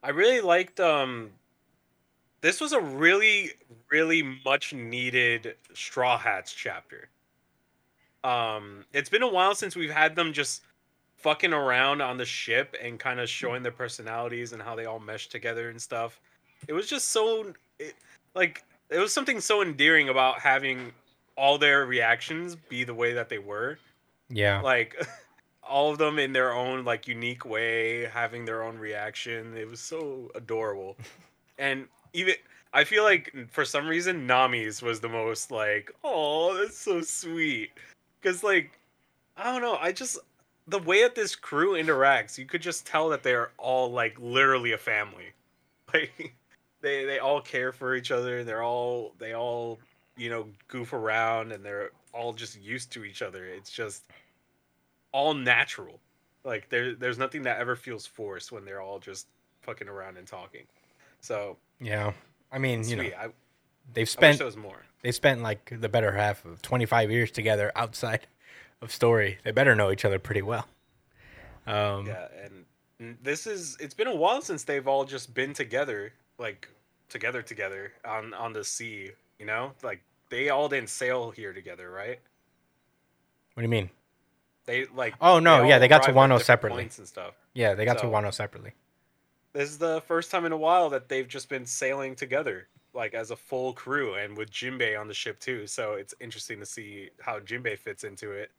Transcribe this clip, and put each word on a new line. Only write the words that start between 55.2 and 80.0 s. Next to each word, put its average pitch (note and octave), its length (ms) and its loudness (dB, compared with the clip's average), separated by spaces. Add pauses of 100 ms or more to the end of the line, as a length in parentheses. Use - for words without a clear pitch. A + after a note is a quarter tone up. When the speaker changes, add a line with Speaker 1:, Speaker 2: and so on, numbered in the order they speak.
Speaker 1:
natural. A#2+ 640 -2 (420)
Like, A2+ 260 -8
there, B2 280 -2
there's B2 220 -4
nothing C3 240 -4
that A#2+ 180 -2
ever A#2+ 160 -2
feels A#2 300 -14
forced G2 440 -12
when G#2 140 -14
they're G2 180 -12
all G2 160 -12
just F#2+ 300 -16 (340)
fucking G#2+ 260 -12
around F#2+ 280 -14
and F#2 100 -20
talking. F2+ 400 -18 (540)
So G2+ 360 -6 (240)
Speaker 2:
Yeah. G#2 320 -2 (400)
I C3+ 60 -8
mean, B2+ 220 0
you A2+ 160 -4
Speaker 1:
sweet. G2 160 -4
Speaker 2:
know, F2+ 60 -14
Speaker 1:
I, A2 80 -10 (680)
Speaker 2:
they've A2+ 80 0
Speaker 1:
I - 0 -
wish A2+ 80 -2
Speaker 2:
spent, D3 280 6
Speaker 1:
there D3 80 -2
was G#2+ 120 -10
more. G#2 240 -16 (200)
Speaker 2:
they B2 100 0
spent, C3 300 2
like, A2 380 -6
the A2+ 80 -4
better G#2+ 240 2
half G2+ 320 -2
of E2+ 160 -18
twenty-five A#2 500 2
years A2+ 200 0
together G#2+ 440 0
outside A2+ 520 -4 (560)
of A#2 100 -12
Story. G#2 500 4
They A2+ 100 -4
better C3 220 8
know G#2 160 4
each G2 140 -2
other G2 140 2
pretty G2+ 240 -2
well. G#2+ 240 -4 (1000)
Um, G#2 420 -2
Speaker 1:
Yeah, F#2 200 -10 (160)
and, G2 200 -20 (340)
and A#2 240 -14
this D3 240 -4
is, F3 340 -8
it's D3 140 -12
been A3 120 -2
a B3+ 80 -4
while G3 280 2
since E3 220 -8
they've C#3 220 -4
all C3+ 200 2
just C3+ 260 -12
been C3+ 220 -4
together, A#2 580 -4 (260)
like, A2 300 -10 (400)
together, B2 320 -6
together G2 520 -8 (120)
on, A2 300 -8
on A2+ 180 -8
the G#2+ 100 -6
sea, G2+ 500 -10 (260)
you G#2+ 80 -14
know? A#2 260 -6 (100)
Like, G2+ 200 -8 (260)